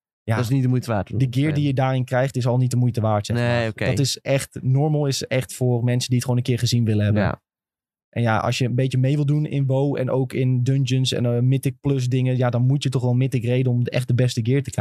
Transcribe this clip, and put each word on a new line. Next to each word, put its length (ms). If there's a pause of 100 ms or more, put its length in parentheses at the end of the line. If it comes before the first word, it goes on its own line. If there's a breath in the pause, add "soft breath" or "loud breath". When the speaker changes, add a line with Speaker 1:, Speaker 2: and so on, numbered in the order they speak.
(240)
Speaker 1:
Ja, 120
Speaker 2:
Dat 80
is 60
niet 120
de 60
moeite 240
waard. 280
Speaker 1:
de 100
gear 240
die 120
je 80
daarin 320
krijgt 300
is 120
al 100
niet 140
de 60
moeite 240
waard, 240
zeg 120
Speaker 2:
Nee, 220
Speaker 1:
maar. 100
Speaker 2:
oké. 160
Speaker 1:
Dat 140
is 200
echt... 420
Normal 460
is 200
echt 260
voor 300
mensen 240
die 80
het 80
gewoon 140
een 80
keer 140
gezien 260
willen 180
hebben. 200
Speaker 2:
Ja. 180 (680)
Speaker 1:
En 120
ja, 180
als 180
je 80
een 100
beetje 220
mee 180
wil 100
doen 200
in 200
WoW 320
en 120
ook 240
in 300
dungeons 480
en, 140
eh, 160
Mythic 380
Plus 300
dingen, 280
ja, 120
dan 160
moet 180
je 60
toch 120
wel 120
Mythic 320
raiden 260
om 140
echt 220
de 60
beste 300
gear 180
te 80 (120)